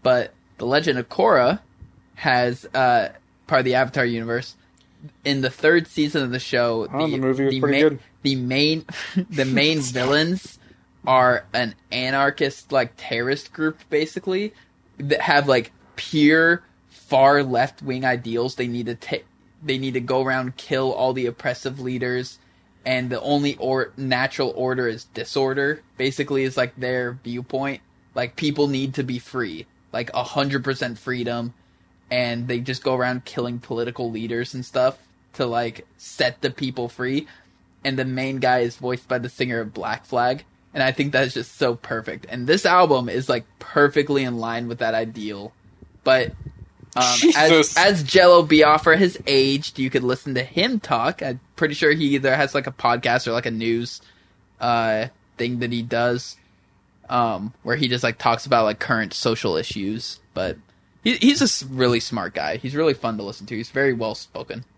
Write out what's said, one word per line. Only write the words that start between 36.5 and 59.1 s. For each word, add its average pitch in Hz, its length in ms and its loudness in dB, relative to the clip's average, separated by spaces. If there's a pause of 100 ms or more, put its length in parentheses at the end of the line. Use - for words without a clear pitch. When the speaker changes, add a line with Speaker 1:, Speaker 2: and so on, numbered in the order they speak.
Speaker 1:
people 127 380 -6
free. 135 380 -4 (580)
And 135 120 -2
the 131 80 -2
main 131 340 -4
guy 127 200 4
is 120 180 -2
voiced 123 300 -6
by 127 120 -2
the 123 100 -8
singer 123 300 -4
of 107 140 -8
Black 107 320 -6
Flag, 127 400 -2 (280)
and 143 80 -2
I 131 120 2
think 143 180 -2
that's 131 220 0
just - 240 -8
so 123 180 2
perfect. 113 540 -8
And 123 180 -8
this 185 180 2
album 156 440 4
is, 127 180 -4
like, 120 180 -2 (140)
perfectly 143 640 2
in 123 160 -4
line 117 300 -4
with 120 100 -8
that 113 140 0
ideal. 110 580 -6 (540)
But, 131 240 4 (640)
um, 127 80 2
as, 123 160 2
Speaker 2:
Jesus. 160 580 6
Speaker 1:
as 180 260 4
Jello 180 400 8
Biafra 156 540 6
has 180 200 2 (100)
aged, 139 500 2
you 131 120 -2
could 127 140 0
listen 127 320 -2
to 127 80 0
him 208 360 -2
talk. 127 420 -2
I'm 127 180 -6 (180)
pretty 151 160 0
sure 147 180 2
he 156 140 0 (100)
either 135 200 2
has, 143 200 0
like, 139 120 0
a - 40 -6
podcast 120 560 0
or, 117 60 -2
like, 123 120 -2
a 120 60 -2
news, 117 500 -2 (600)
uh, 113 460 0 (300)
thing 120 220 -4
that 120 120 -4
he 120 100 -4
does, 120 560 -2 (720)
um, 113 440 -2 (100)
where 117 120 -2
he 143 120 0
just, 123 160 -2
like, 117 140 0
talks 117 280 0
about, 120 200 4
like, 107 140 0
current 110 340 -2